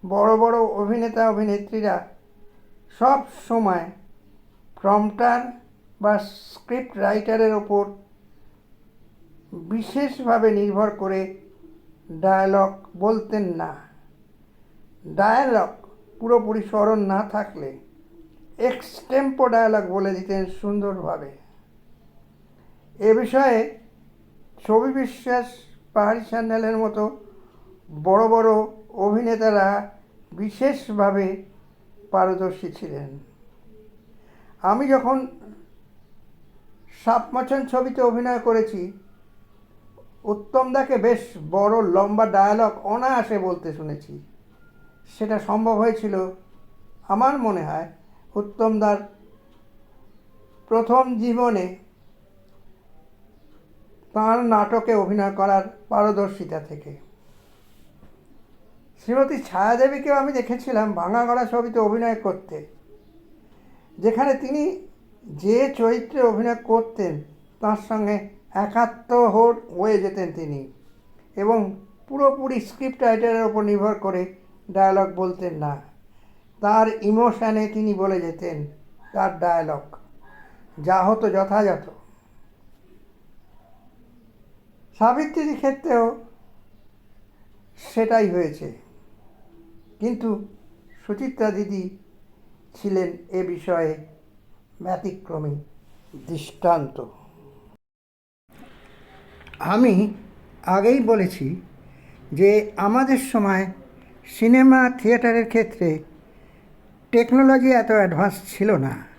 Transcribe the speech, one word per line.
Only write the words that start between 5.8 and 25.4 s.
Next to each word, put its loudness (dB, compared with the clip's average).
বা 2
স্ক্রিপ্ট -10
রাইটারের 0
ওপর -2
বিশেষভাবে 0
নির্ভর 0
করে -6
ডায়ালগ 2
বলতেন -2
না। -8
ডায়ালগ 2
পুরোপুরি 2
স্মরণ 0
না -2
থাকলে -8
এক্সটেম্পো -2
ডায়ালগ 2
বলে -2
দিতেন -4
সুন্দরভাবে। -6
এ 4
বিষয়ে 0
ছবি 2
বিশ্বাস, -4